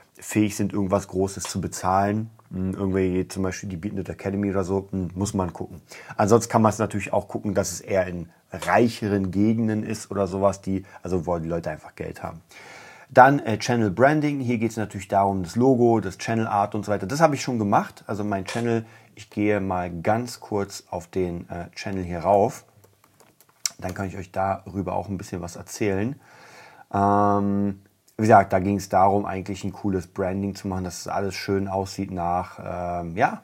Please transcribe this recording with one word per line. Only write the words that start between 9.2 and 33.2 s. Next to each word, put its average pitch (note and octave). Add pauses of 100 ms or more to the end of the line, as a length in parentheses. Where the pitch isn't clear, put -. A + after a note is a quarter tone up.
Gegenden A2
ist -
oder G2
sowas, F#2+
die, F#2+ (180)
also F2+
wo E2+
die E2
Leute E2+
einfach -
Geld -
haben. E2 (680)
Dann, C3+
äh, A2
Channel A2+
Branding. C#3+
Hier A#2+
geht's A2+
natürlich G2+
darum, G2
das E2
Logo, A#2+
das F#2+
Channel A2+
Art G2+
und G2+
so G#2
weiter. G2
Das C#3+
habe D3+
ich -
schon B2+
gemacht. A2
Also G#2
mein G2+
Channel, A#2 (300)
ich -
gehe G#2
mal F#2
ganz G#2+
kurz G2+
auf F2+
den, F2
äh, F2
Channel F#2+
hier F2
rauf. G2+ (1120)
Dann F#2
kann G2
ich F#2
euch F#2
darüber F#2+
auch F#2+
ein G2
bisschen F#2
was F2
erzählen. G#2 (720)
Ähm, G2+ (360)
wie A2
gesagt, G#2+
da F#2+
ging's F#2+
darum, G2
eigentlich F#2+
ein G2
cooles F#2+
Branding G2
zu -
machen, F#2
dass F2
es -
alles G2
schön G2
aussieht G2
nach, F2
ähm, F2
ja, C3+